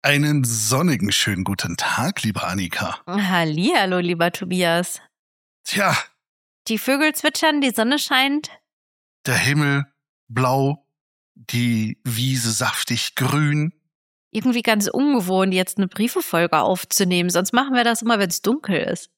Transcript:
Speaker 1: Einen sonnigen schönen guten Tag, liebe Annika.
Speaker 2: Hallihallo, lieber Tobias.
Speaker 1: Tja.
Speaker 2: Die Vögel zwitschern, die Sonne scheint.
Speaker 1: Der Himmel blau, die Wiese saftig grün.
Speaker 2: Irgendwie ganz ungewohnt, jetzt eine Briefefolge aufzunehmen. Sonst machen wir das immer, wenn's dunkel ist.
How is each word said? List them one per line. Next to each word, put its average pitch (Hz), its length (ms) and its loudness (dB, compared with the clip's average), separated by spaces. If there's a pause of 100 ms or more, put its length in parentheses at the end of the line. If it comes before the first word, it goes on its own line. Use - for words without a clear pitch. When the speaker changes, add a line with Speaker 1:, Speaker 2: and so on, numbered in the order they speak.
Speaker 1:
Einen 147 400 2
sonnigen 117 680 0
schönen 95 320 0
guten 90 340 -4
Tag, - 460 -2
liebe 104 200 -2
Annika. 92 640 -4
Speaker 2:
Hallihallo, 185 920 0
lieber 175 320 0
Tobias. 180 680 -2 (640)
Speaker 1:
Tja. 196 320 0 (720)
Speaker 2:
Die 226 120 -2
Vögel 294 340 2
zwitschern, 302 480 0
die 269 100 2
Sonne 240 280 0
scheint. 277 500 0 (760)
Speaker 1:
Der 127 80 0
Himmel 143 500 2 (420)
blau, 131 600 0 (480)
die 117 680 -2
Wiese 123 480 -2
saftig - 640 -4
grün. 147 580 0 (580)
Speaker 2:
Irgendwie 233 320 0
ganz 214 240 2
ungewohnt, 190 680 2
jetzt 185 240 0
eine 196 100 0
Briefefolge 175 760 0
aufzunehmen. 180 680 0
Sonst 180 240 0
machen 262 220 2
wir 240 80 4
das 233 180 0
immer, 226 160 2
wenn's 190 240 -2
dunkel 226 360 0
ist. - 400 -4